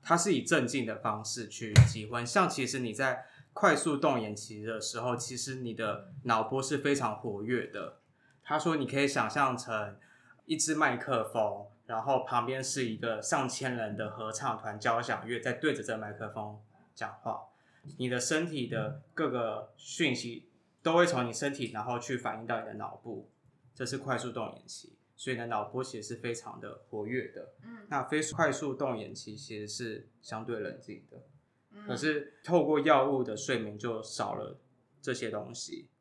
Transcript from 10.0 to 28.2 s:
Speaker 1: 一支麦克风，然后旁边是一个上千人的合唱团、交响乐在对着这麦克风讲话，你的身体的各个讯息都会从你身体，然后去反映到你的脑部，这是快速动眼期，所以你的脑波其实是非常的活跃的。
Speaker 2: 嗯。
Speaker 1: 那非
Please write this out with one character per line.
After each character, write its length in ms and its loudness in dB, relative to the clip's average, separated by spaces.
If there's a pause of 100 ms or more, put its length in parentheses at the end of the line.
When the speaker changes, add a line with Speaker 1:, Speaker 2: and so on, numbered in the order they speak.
Speaker 1:
一 120 -2
支 160 2
麦 240 4
克 260 0
风， 440 0 (180)
然 160 -2
后 220 4
旁 240 2
边 160 -2
是 220 0
一 120 -2
个 240 -2
上 260 2
千 280 -2
人 200 -2
的 140 -2
合 220 -6
唱 260 -2
团、 220 -6
交 200 4
响 280 -2
乐 120 -2
在 140 -2
对 180 2
着 120 -2
这 120 -2
麦 180 -6
克 160 -8
风 300 -8 (360)
讲 260 -8
话， 280 -6 (500)
你 100 0
的 100 0
身 280 2
体 180 -2
的 380 -4 (100)
各 160 2
个 480 -2
讯 380 0
息 340 -8 (320)
都 120 2
会 120 10
从 220 2
你 40 -4
身 220 0
体， 200 -4
然 100 -2
后 160 0
去 180 -2
反 220 -4
映 80 -10
到 140 0
你 40 -8
的 80 -10
脑 300 -8
部， 260 -10 (460)
这 100 -4
是 140 -4
快 180 -2
速 140 -4
动 240 -4
眼 100 -20
期， 320 -16 (180)
所 160 -6
以 40 0
你 60 -4
的 60 -4
脑 180 0
波 180 -4
其 180 -6
实 140 -8
是 60 -14
非 120 0
常 260 -10
的 300 -12
活 160 -4
跃 220 -2
的。 220 -12 (140)
Speaker 2:
嗯。 140 -16 (120)
Speaker 1:
那 140 0
非 180 0 (100)